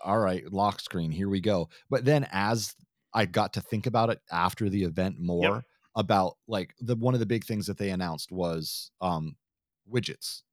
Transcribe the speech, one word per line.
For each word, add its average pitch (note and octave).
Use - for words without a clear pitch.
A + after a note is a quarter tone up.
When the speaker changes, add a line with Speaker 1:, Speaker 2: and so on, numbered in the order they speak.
Speaker 1:
"All G2+
right, F#2
lock G2
screen, E2
here F#2+
we G2
go." F2+
But B2+
then D3
as G#2
I G#2+
got F#2
to -
think G#2+
about A2+
it -
after F2+
the G2
event F2+
Speaker 2:
Yep. F2
Speaker 1:
more, A#2+
about, G2
like, F#2+
the, A#2+
one B2
of A#2+
the A2+
big A2
things G#2
that G2
they G2+
announced F2+
was, E2+
um, D#2+
widgets, -